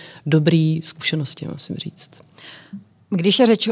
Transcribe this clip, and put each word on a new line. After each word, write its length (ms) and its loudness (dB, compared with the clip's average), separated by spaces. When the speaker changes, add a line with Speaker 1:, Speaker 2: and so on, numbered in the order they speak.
Speaker 1:
dobrý 560 2
zkušenosti, 680 -4
musím 240 -10
říct. 340 -12
Speaker 2:
Když 280 2
je 80 6
řeč 260 4